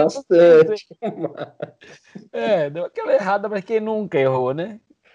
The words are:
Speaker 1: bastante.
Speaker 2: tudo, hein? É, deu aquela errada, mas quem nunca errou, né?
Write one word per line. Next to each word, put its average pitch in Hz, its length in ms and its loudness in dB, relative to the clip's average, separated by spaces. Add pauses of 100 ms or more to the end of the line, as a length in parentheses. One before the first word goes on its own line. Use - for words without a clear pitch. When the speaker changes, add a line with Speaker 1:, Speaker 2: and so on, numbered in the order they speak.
(160)
Speaker 1:
bastante. 170 720 4
Speaker 2:
tudo, - 380 -10
hein? - 40 -10 (1040)
É, 208 380 -2
deu 170 160 -8
aquela - 280 -4
errada, 202 360 -2
mas 196 160 -6
quem 220 140 -2
nunca 214 380 -4
errou, 131 360 0
né? 202 260 -10 (360)